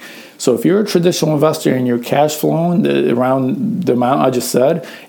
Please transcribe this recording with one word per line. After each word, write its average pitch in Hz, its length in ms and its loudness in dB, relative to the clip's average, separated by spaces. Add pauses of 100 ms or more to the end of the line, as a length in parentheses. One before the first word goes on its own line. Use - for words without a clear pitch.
(380)
So 123 180 2
if 113 100 -2
you're 185 140 4
a 220 60 0
traditional 170 480 0
investor 139 400 0
and 127 140 0
you're 120 120 0
cash 151 360 0
flowing 165 480 0
the, 139 300 0
around 131 680 0
the 131 100 2
amount 123 280 0
I 135 80 2
just 123 220 -2
said, 143 360 2 (220)